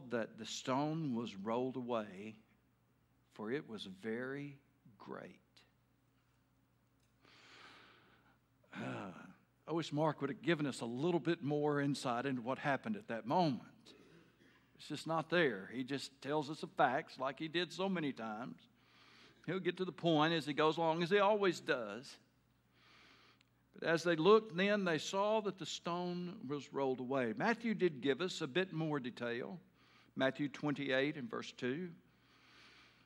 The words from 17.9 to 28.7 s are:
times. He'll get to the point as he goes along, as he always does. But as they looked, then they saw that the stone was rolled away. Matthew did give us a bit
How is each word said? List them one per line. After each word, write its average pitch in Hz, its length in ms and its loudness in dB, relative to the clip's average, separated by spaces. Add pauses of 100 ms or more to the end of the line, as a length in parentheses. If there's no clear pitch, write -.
times. 110 480 -8 (880)
He'll 175 100 0
get 175 200 -2
to 185 80 -2
the 180 60 -6
point 165 440 6
as 151 100 0
he 147 80 -2
goes 156 240 6
along, 165 240 2
as 170 80 0
he 202 80 6
always 196 440 4
does. 123 540 -4 (1600)
But - 160 -4
as 160 140 4
they 170 120 4
looked, 202 400 6
then 202 300 2
they 160 140 2
saw 214 420 0
that 196 160 -4
the 165 80 -8
stone 175 720 -4 (120)
was 143 240 -6
rolled 131 280 0
away. 127 360 0
Matthew 220 380 0
did 165 280 0
give 135 200 2
us 180 200 -4
a 156 60 -2
bit 180 240 -2